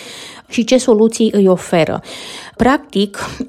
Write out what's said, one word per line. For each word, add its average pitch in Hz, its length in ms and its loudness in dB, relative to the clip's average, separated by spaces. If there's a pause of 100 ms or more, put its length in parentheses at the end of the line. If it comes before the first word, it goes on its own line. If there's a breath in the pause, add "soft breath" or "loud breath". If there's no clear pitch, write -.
(480 loud breath)
și - 160 -4
ce 254 140 4
soluții 226 560 2
îi 202 140 4
oferă. 175 540 0 (540 loud breath)
Practic, 226 600 0 (320 loud breath)